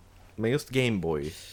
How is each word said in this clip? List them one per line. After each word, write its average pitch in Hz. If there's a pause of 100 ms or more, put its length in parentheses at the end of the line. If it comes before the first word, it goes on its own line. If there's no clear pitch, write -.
(360)
men 110
just 147
Game 123
Boy, 80 (200)